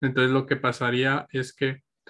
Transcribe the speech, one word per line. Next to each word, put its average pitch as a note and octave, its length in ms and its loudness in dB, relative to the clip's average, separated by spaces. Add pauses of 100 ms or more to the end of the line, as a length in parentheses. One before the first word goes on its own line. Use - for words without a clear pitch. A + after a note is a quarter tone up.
Entonces, C3 300 2
lo C3+ 140 2
que C3+ 120 0
pasaría B2+ 720 0
es B2+ 240 -6
que C3+ 280 -4 (260)